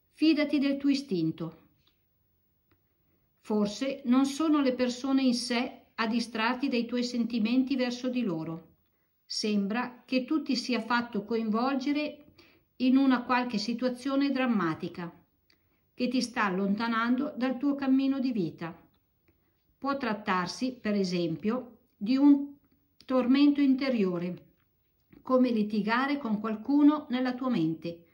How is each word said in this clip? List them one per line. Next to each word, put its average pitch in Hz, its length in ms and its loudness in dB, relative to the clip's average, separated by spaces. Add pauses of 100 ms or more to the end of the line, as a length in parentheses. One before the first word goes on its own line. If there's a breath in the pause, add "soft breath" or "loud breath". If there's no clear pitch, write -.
(120)
Fidati 294 480 2
del 277 180 0
tuo 285 120 0
istinto. 165 760 -2 (1700)
Forse 214 680 -2
non 254 200 4
sono 302 360 2
le 254 120 2
persone 262 500 0
in 247 100 4
sé - 480 -4 (140)
a 226 100 -2
distrarti 233 640 -2
dai 233 160 0
tuoi 247 180 -2
sentimenti 240 720 0
verso 247 340 -2
di 247 120 -4
loro. 165 540 -6 (500)
Sembra 214 800 -4
che 254 200 -2
tu 302 180 -2
ti 262 120 -2
sia 226 260 -2
fatto 240 420 -4
coinvolgere 254 1000 -2 (520 soft breath)
in 254 200 4
una 262 260 4
qualche 247 340 -2
situazione 254 720 -2
drammatica 180 840 -2 (840)
che 247 120 -2
ti 254 140 0
sta 240 220 -4
allontanando 226 920 0
dal 247 220 -2
tuo 285 160 0
cammino 269 460 0
di 254 120 -2
vita. 170 480 -6 (1000)
Può 277 180 -2
trattarsi, 214 840 -2
per 214 140 -2
esempio, 185 840 -2 (180)
di 214 180 0
un 285 380 6 (500)
tormento 277 580 4
interiore, 220 840 0 (800)
come 254 260 4
litigare 226 720 0
con 220 200 -2
qualcuno 294 720 2
nella 254 240 -2
tua 262 160 -4
mente, 170 640 -2